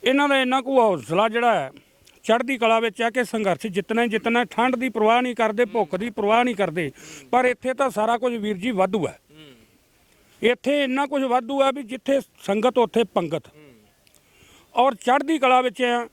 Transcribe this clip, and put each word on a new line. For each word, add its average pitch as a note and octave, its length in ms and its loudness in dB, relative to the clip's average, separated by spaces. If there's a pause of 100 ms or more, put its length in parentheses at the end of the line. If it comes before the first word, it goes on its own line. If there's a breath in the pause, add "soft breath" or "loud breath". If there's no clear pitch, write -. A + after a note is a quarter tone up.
ਇਹਨਾਂ C#4 240 2
ਦਾ C#4 120 2
ਇੰਨਾ B3+ 200 0
ਕੁ C4 180 0
ਹੌਸਲਾ F#3 500 2
ਜਿਹੜਾ A#3 260 2
ਹੈ, C#3 160 -4 (540)
ਚੜ੍ਹਦੀ A#3+ 340 0
ਕਲਾ A3+ 220 4
ਵਿੱਚ A3+ 220 -4
ਆ A3+ 80 0
ਕਿ B3 140 -2
ਸੰਘਰਸ਼ G3+ 440 -2
ਜਿੱਤਣਾ G3+ 340 -2
ਹੀ A#3+ 60 0
ਜਿੱਤਣਾ। A3+ 380 0
ਠੰਡ B3+ 300 0
ਦੀ B3 120 -4
ਪਰਵਾਹ A3+ 340 2
ਨਹੀਂ B3 120 -4
ਕਰਦੇ, A3 300 0
ਭੁੱਖ F#3+ 320 -4
ਦੀ A3 140 -4
ਪਰਵਾਹ A3 340 2
ਨਹੀਂ B3 100 -2
ਕਰਦੇ। E3+ 360 -4 (400 loud breath)
ਪਰ B3+ 140 2
ਇੱਥੇ B3+ 300 -2
ਤਾਂ C4+ 160 0
ਸਾਰਾ A3 280 0
ਕੁਝ, A#3+ 160 -2
ਵੀਰ G#3 220 -4
ਜੀ, G3 160 -4
ਵਾਧੂ F#3+ 340 0
ਹੈ। - 120 -8 (1200)
ਇੱਥੇ C4+ 420 0
ਇੰਨਾ C4+ 220 -2
ਕੁਝ C#4 180 -2
ਵਾਧੂ B3+ 380 -2
ਆ C4+ 80 2
ਵੀ C4+ 140 -8
ਜਿੱਥੇ C4 360 -2 (220)
ਸੰਗਤ, A3 360 0
ਉੱਥੇ A#3 260 2 (100)
ਪੰਗਤ। E3 360 -4 (1200 soft breath)
ਔਰ B3 220 4
ਚੜ੍ਹਦੀ C#4 420 0
ਕਲਾ B3+ 220 4
ਵਿੱਚ B3 220 -2
ਆ A#3+ 300 0